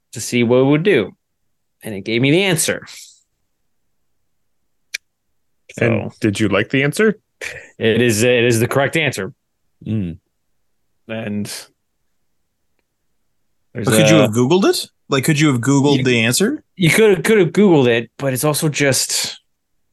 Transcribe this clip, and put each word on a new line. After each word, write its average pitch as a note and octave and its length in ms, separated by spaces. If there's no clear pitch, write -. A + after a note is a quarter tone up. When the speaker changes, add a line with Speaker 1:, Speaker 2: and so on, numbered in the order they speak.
Speaker 1:
to A2+ 80
see A#2+ 220
what A#2+ 140
it C3 80
would D3 180
do. C#3 320
And A2+ 100
it G2 80
gave A2+ 200
me C#3 100
the F3+ 120
answer. E3 420
Speaker 2:
And G#2 320
Speaker 1:
So - 80
Speaker 2:
did G#2+ 200
you A2 80
like F#2+ 220
the C3+ 140
answer? G#3 360
Speaker 1:
it G#2+ 240
is, A2+ 220
it B2 200
is A#2+ 160
the A#2 80
correct C#3 300
answer. C#3 360
Speaker 2:
Mm. F#2+ 320
Speaker 1:
And A2 380
there's A2 120
Speaker 3:
But G#2+ 100
could A2 140
you G#2+ 80
Speaker 1:
a G#2+ 60
Speaker 3:
have G#2 80
Googled C3+ 340
it? F4+ 240
Like, C3+ 140
could D3+ 160
you D3+ 120
have A#2+ 100
Googled C#3 380
Speaker 1:
You B2+ 40
Speaker 3:
the B2 220
answer? G#3 380
Speaker 1:
You E3+ 140
could, G3+ 340
could A3 140
have E3+ 120
Googled E3+ 380
it, A#2 300
but C3+ 160
it's B2+ 100
also D3+ 260
just - 680